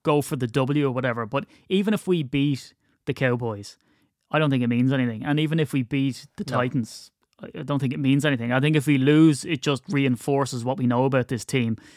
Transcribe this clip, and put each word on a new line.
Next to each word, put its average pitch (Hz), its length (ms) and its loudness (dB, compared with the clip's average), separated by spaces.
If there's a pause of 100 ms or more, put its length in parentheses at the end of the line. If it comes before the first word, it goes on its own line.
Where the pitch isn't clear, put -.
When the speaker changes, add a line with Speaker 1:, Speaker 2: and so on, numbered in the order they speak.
Speaker 1:
go 147 180 2
for 156 140 -4
the 127 120 -2
W 139 400 0
or 131 40 0
whatever. 120 360 -4
But 135 180 -4 (240)
even 196 240 2
if - 140 -4
we 175 160 0
beat 139 500 -2 (320)
the 139 80 -4
Cowboys, 120 640 -4 (540)
I 151 80 2
don't 151 100 2
think 131 140 2
it 120 40 0
means 123 240 2
anything. 123 320 -2
And 147 160 -2
even 156 200 0
if 151 140 -2
we 135 100 0
beat 135 420 -4 (120)
the 208 120 -10
Speaker 2:
No. - 80 -2
Speaker 1:
Titans, 123 540 -4 (280)
I, - 200 -14
I - 40 -12
don't 143 140 -2
think 131 160 -2
it 156 60 -6
means 139 260 2
anything. 120 260 -2
I 131 80 2
think 151 160 2
if 147 120 2
we 147 100 4
lose, 151 480 6
it 160 160 -4
just 139 280 -2
reinforces 135 760 0
what 131 140 -4
we 120 80 0
know 123 180 2
about 131 220 2
this 117 180 -6
team, 117 320 0 (200)